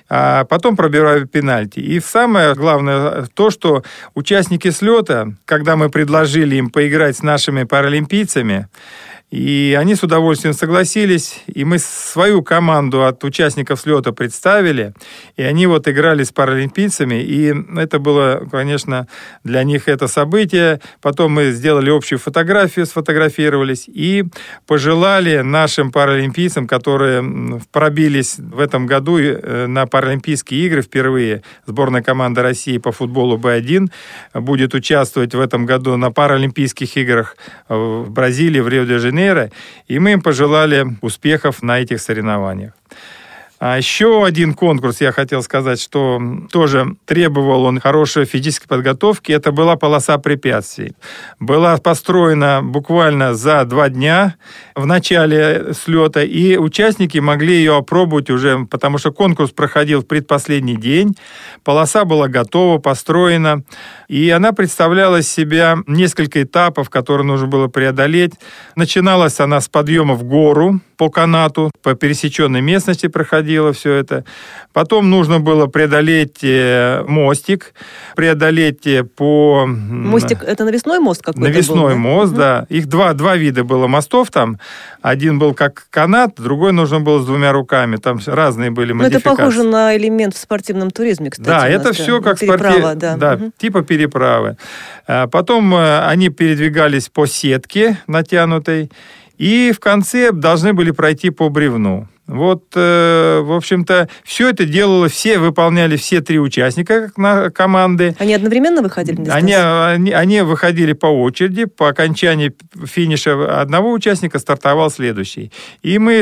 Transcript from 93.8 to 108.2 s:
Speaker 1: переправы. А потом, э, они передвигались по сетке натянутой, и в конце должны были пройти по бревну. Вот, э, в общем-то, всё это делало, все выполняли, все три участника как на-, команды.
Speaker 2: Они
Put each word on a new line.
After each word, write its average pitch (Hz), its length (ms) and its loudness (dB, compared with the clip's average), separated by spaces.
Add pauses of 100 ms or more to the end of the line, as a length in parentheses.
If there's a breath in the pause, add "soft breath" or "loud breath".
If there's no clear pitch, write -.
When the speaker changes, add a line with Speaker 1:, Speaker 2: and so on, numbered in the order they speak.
Speaker 1:
переправы. 127 760 0 (500 loud breath)
А 127 200 -2
потом, 185 480 2
э, 160 260 4 (120)
они 180 180 2
передвигались 151 800 0
по 151 180 0
сетке 165 680 0 (100)
натянутой, 160 840 -2 (480 loud breath)
и 233 340 2
в 202 80 -8
конце 208 520 2
должны 165 400 2
были 175 200 2
пройти 156 380 0
по 156 180 0
бревну. 113 600 -2 (180)
Вот, 175 380 -2 (100)
э, 170 720 2
в 147 80 -4
общем-то, 175 560 0 (160 loud breath)
всё - 240 -2
это 202 160 0
делало, 185 440 2
все 214 300 0
выполняли, 165 580 2
все 165 240 -2
три 156 200 0
участника 147 600 0
как 208 160 -10
на-, 196 320 2
команды. 185 680 2
Speaker 2:
Они 208 160 0